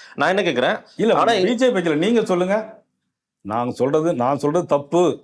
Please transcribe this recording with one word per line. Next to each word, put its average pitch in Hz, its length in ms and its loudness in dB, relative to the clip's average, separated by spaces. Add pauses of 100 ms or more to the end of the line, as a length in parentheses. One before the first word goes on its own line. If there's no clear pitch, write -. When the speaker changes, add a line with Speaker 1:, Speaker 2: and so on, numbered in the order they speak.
(140)
Speaker 1:
நான் 170 220 0
என்ன 180 140 0
கேக்குறேன்? 139 500 -4
Speaker 2:
இல்ல, 208 140 2
Speaker 1:
ஆனா 190 180 2
Speaker 2:
பி 208 220 2
ஜே 247 160 2
பி 190 100 0
வைக்கல. 165 160 0
நீங்க 214 280 2
சொல்லுங்க. 185 580 -2 (580)
நாங்க 120 320 -4
சொல்றது, 156 420 0
நான் 127 240 0
சொல்றது 151 280 -2
தப்பு 147 580 0